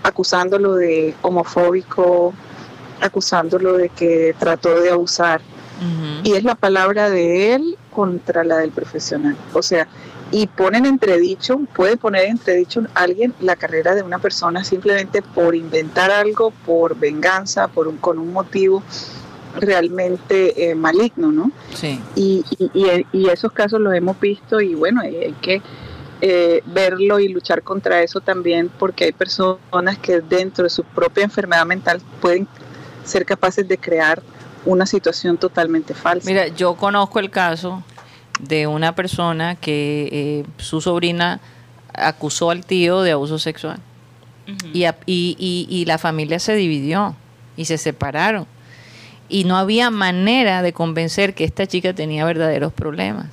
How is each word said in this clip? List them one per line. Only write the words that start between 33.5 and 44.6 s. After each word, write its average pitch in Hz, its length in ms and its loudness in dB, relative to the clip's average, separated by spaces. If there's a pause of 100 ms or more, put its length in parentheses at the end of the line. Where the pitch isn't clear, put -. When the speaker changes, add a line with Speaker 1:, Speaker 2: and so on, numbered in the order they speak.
Speaker 1:
de 185 120 0
crear 160 420 0 (420)
una 185 220 2
situación 175 520 0
totalmente 165 580 -2
falsa. 175 340 -2
Speaker 2:
Mira, 190 180 2
yo 170 280 -2
conozco 202 440 0
el 190 120 -6
caso 180 520 -2 (560)
de 151 280 -2
una 156 260 0
persona 170 640 -2
que, 147 560 -4
eh, 147 340 -4 (160)
su - 180 -4
sobrina 175 600 -2 (540)
acusó 156 580 -2
al 175 160 -4
tío 180 340 2
de 175 120 2
abuso 147 260 -2
sexual. 156 400 -8 (680)
Speaker 3:
Ujú. 196 260 -12